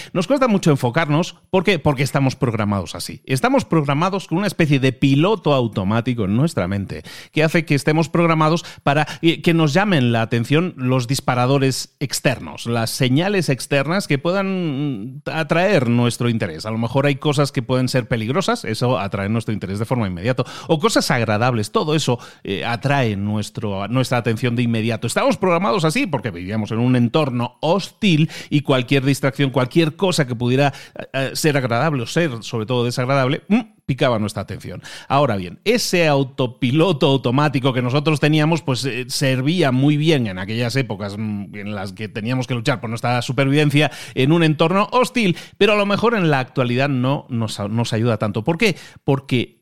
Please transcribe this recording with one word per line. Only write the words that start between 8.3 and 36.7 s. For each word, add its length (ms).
para, 220
eh, 200
que 120
nos 200
llamen 400
la 80
atención 560
los 300
disparadores 920
externos, 680
las 240
señales 580
externas 580
que 100
puedan 1080
atraer 640
nuestro 400
interés. 360
A 60
lo 60
mejor 280
hay 100
cosas 360
que 100
pueden 280
ser 180
peligrosas, 560
eso 340
atrae 300
nuestro 260
interés 260
de 60
forma 220
inmediata, 380
o 120
cosas 320
agradables, 600
todo 240
eso, 240
eh, 200
atrae 520
nuestro, 720
nuestra 300
atención 360
de 60
inmediato. 460
Estamos 300
programados 460
así 220
porque 240
vivíamos 420
en 60
un 180
entorno 640
hostil 680
y 120
cualquier 420
distracción, 460
cualquier 460
cosa 320
que 80
pudiera, 380
eh, 160
eh, 200
ser 240
agradable 460
o 20
ser, 380
sobre 240
todo, 180
desagradable, 600
mm, 120
picaba 320
nuestra 240
atención. 400
Ahora 280
bien, 300
ese 420
autopiloto 1000